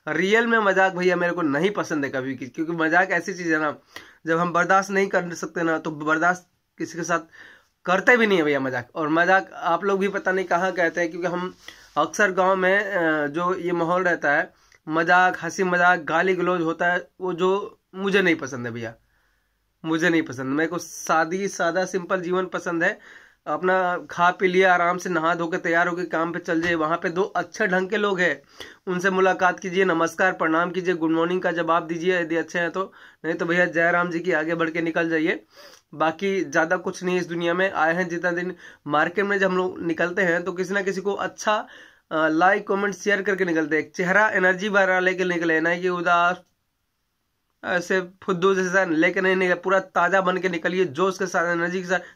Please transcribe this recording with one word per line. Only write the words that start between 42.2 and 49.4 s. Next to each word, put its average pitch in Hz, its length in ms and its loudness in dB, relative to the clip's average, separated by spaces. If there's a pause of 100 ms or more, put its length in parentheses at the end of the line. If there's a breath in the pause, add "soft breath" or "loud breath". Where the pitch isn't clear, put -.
लाइक 185 400 2
कमेंट 196 260 -2
शेयर 202 280 0
करके 190 220 0
निकलते 156 320 0
हैं। 147 60 2
एक - 140 -16
चेहरा 190 320 2
एनर्जी 185 400 2
वाला 190 300 2
लेके 180 260 0
निकले, 170 360 0
नहीं 175 220 0
कि 185 60 0
उदास 175 540 2 (1200)
ऐसे 185 360 0 (220)
फुद्दू 190 320 2
जैसा 185 300 2
लेके 175 360 2
नहीं 190 160 4
निकले, 180 180 2